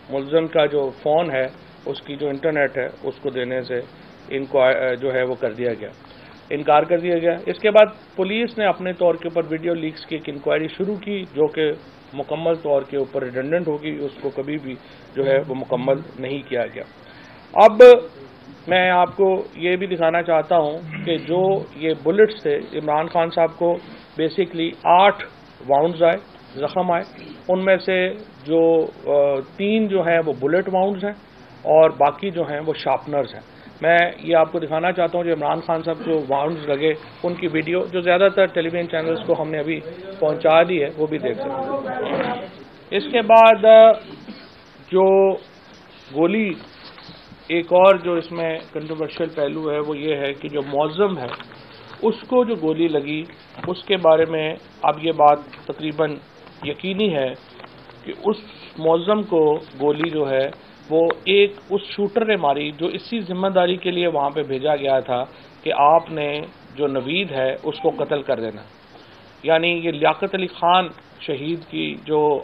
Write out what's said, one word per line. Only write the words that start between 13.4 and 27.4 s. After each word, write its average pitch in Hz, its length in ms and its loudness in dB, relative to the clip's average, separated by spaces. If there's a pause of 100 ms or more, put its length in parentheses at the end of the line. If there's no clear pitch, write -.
होगी, 151 320 -6
उसको 139 300 -8
कभी 139 280 -8
भी 135 160 -12 (420)
जो 135 80 -2
है 135 180 2
वो 131 140 -8
मुकम्मल 131 480 -2 (160)
नहीं 135 240 -8
किया 120 220 -4
गया। 117 180 -12 (840)
अब 233 400 10 (640)
मैं 185 200 2
आपको 185 560 2 (120)
ये 180 200 -2
भी 196 100 -6
दिखाना 165 340 0
चाहता 165 340 0
हूँ 156 500 -2
कि 165 120 -2
जो 185 480 -2 (120)
ये 156 160 -2
bullets 185 520 0
थे, 147 100 0 (220)
इमरान 151 300 -2
खान 170 220 -2
साहब 165 200 0
को 175 300 -2 (400)
basically 165 500 -4 (180)
आठ 190 360 4 (440)
wounds 156 360 2
आए, 170 140 4 (400)
जख्म 175 340 -4
आए, 175 120 -2 (460)